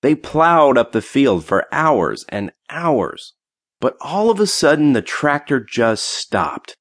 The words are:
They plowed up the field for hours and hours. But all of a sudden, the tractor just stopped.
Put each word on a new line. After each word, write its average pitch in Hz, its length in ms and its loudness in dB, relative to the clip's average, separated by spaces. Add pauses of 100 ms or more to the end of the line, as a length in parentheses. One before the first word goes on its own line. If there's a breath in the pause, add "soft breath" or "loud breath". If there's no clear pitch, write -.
They 147 100 4
plowed 151 640 2
up 117 140 0
the 113 100 0
field 104 440 0
for 95 260 -2
hours 123 580 -2
and 101 220 -8 (180)
hours. 151 640 -4 (480)
But - 180 -2
all 202 300 -2
of 208 100 0
a 208 60 4
sudden, 151 480 2
the 113 80 2
tractor 143 580 -2
just 113 460 -2
stopped. - 760 -6